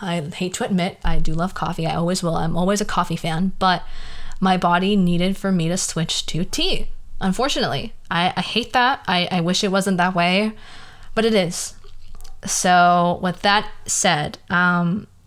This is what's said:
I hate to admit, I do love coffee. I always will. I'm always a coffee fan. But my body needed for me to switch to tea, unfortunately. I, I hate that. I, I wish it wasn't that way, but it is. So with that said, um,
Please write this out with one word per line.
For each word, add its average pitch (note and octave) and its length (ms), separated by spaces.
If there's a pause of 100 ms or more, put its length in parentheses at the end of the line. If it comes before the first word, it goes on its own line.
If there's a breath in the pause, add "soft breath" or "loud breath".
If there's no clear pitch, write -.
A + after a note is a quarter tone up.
I F3 180
hate F3+ 340
to B3 100
admit, F3+ 380
I D#3+ 160
do D#3+ 140
love E3 220
coffee. E3 320
I D#3 80
always E3+ 280
will. E3 140
I'm E3 220
always G3+ 240
a - 20
coffee F3 320
fan. E3+ 420
But F#3 240 (560 loud breath)
my F#3 200
body F#3 380
needed F3+ 420
for G3 120
me E3 180
to F#3 100
switch - 480
to E3+ 180
tea, - 440 (300)
unfortunately. G#3 760 (160)
I, F3 260
I F3+ 60
hate - 320
that. B3+ 340
I, F3 220
I F3+ 100
wish F3+ 240
it F#3+ 80
wasn't F#3+ 240
that F3+ 180
way, F#3 380 (640 loud breath)
but A3+ 100
it A3+ 100
is. F3 380 (720)
So F3 760
with F3+ 200
that G#3 240 (200)
said, D3+ 500 (140)
um, F3 560 (200)